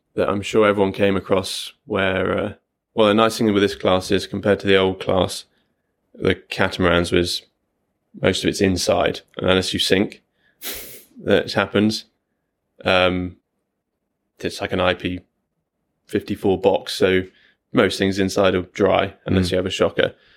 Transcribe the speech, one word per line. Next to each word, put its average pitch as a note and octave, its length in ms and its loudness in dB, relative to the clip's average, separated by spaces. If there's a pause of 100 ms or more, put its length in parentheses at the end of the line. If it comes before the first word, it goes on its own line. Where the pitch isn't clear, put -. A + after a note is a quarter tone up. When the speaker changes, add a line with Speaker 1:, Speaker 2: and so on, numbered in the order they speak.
(140)
Speaker 1:
that F#2 140 0
I'm G2+ 140 -2
sure G#2+ 240 2
everyone G2 260 2
came G2 240 0
across - 560 -4 (140)
where, F#2+ 520 -2
uh, G2+ 140 -6 (420)
well, A2 120 4
the G2+ 80 4
nice A2+ 240 2
thing A2+ 140 2
with G2+ 100 2
this G2 140 0
class F#2 340 0
is F#2+ 160 0
compared G2 340 0
to - 60 -6
the G2 100 4
old F#2+ 240 2
class, F#2 440 -2 (680)
the - 220 -2
catamarans F2 800 0
was, F2 300 0 (800)
most F#2+ 220 0
of F#2 60 0
it's - 120 -2
inside, F2+ 600 0 (160)
and G2 120 -2
unless F#2 240 0
you F#2 60 -6
sink, - 440 0 (500)
<laughs> - 500 -18
that - 300 0
happens. G#2+ 540 0 (800)
Um, F2+ 520 0 (1040)
it's - 200 -8
like G2 120 -6
an F#2 80 -2
I F2+ 140 2
P F2+ 260 -8 (840)
fifty-four G2+ 540 -2
box, - 340 0
so F#2 280 2 (500)
most G#2 260 2
things G2 200 0
inside F#2+ 380 2
are F2+ 60 0
dry F#2 520 0 (120)
unless F#2 220 2
Speaker 2:
Mm. - 40 -4
Speaker 1:
you F#2 60 0
have F2+ 80 -2
a F#2 40 -4
shocker. - 440 0 (220)